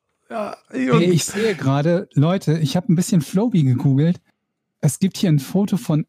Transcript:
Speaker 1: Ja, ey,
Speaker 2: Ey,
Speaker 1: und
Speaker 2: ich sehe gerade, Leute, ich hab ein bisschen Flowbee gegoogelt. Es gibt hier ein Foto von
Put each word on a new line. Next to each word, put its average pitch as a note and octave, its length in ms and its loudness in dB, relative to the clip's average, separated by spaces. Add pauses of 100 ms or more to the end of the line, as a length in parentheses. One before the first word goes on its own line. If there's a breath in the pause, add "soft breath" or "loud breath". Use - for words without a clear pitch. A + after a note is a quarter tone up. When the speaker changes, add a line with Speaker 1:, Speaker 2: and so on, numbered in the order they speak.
(300)
Speaker 1:
Ja, A3+ 260 -8 (140)
ey, B3 180 -4
Speaker 2:
Ey, B2 40 0
Speaker 1:
und D#3+ 100 4
Speaker 2:
ich F3 240 2
sehe G#3 300 -2
gerade, D3 580 0
Leute, E3 460 0
ich D3+ 180 -2
hab F3+ 120 -4
ein E3 60 2
bisschen F3+ 260 0
Flowbee F#3+ 420 0
gegoogelt. C3+ 580 2 (640)
Es - 140 -2
gibt F#3+ 180 -2
hier G3 120 0
ein D3 100 4
Foto G3 380 -2
von D#3 320 -2